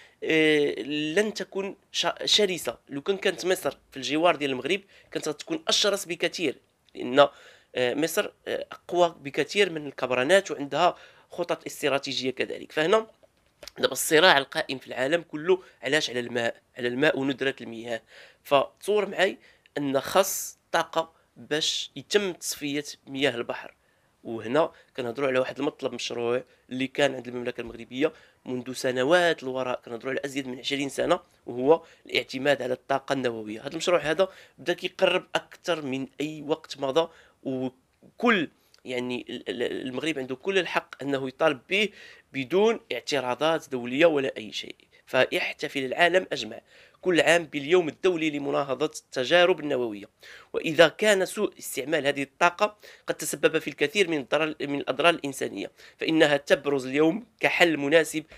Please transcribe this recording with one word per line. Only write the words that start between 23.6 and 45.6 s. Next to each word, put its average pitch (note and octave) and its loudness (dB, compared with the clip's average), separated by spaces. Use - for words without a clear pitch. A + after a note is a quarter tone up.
وهنا A#2 0
كنهضروا B2 -4
على B2+ 2
واحد - -2
المطلب C3+ -4
مشروع A#2+ -4
اللي B2+ -4
كان C3+ 0
عند B2 -10
المملكة B2 -6
المغربية A#2+ -4
منذ B2+ -6
سنوات C#3+ 2
الوراء، B2+ -4
كنهضروا A#2+ -8
على C3 -4
أزيد C3+ -6
من B2+ -8
عشرين C#3 -4
سنة، C3 0
وهو C3 2
الاعتماد B2+ -2
على B2 -4
الطاقة C3+ -2
النووية. A2+ -4
هذا C#3 -12
المشروع E3 2
هذا D#3+ 0
بدا D3 -4
كيقرب F3+ 0
أكثر - -4
من C3+ -4
أي D#3 -6
وقت D3+ -6
مضى، C#3+ 2
وكل، C3+ -2
يعني B2 -4
ال-، A#2 -8
ال-، G2+ -4
المغرب C#3+ -4
عنده C3 -6
كل F#3+ -2
الحق - -4
أنه C3+ -2
يطالب C#3+ 0
به G3 2
بدون F#3 2
اعتراضات C3 -2
دولية B2+ 2
ولا C#3 2
أي G#2+ -10
شيء. - -10
فيحتفل - 0